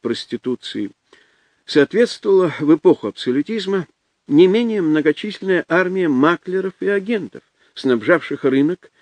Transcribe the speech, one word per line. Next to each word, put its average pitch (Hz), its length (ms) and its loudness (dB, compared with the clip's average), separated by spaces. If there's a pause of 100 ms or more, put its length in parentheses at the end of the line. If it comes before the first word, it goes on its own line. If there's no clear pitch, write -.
проституции 117 920 -8 (720)
соответствовала 185 960 2
в 156 160 4
эпоху 151 320 2
абсолютизма 185 800 -4 (400)
не 156 180 6
менее 220 360 0
многочисленная 160 840 -2
армия 180 400 0
маклеров 175 720 0
и 185 80 -6
агентов, 196 560 -4 (320)
снабжавших 131 720 0
рынок 139 580 0